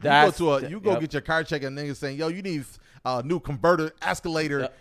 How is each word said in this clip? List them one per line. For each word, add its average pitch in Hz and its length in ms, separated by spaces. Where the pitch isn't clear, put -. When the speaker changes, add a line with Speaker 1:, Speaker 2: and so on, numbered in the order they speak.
Speaker 1:
That's 147 360
Speaker 2:
to 160 160
a, 131 80
Speaker 1:
the, 135 80
Speaker 2:
you 202 100
go 202 120
Speaker 1:
yep. 117 100
Speaker 2:
get 151 120
your 139 80
car 160 220
checked 147 220
and 135 120
niggas 143 180
saying, 139 220
"Yo, 160 100
you 180 160
need, 160 200
uh, 123 220
new 165 140
converter, 156 520
escalator." 160 580
Speaker 1:
Yep. - 200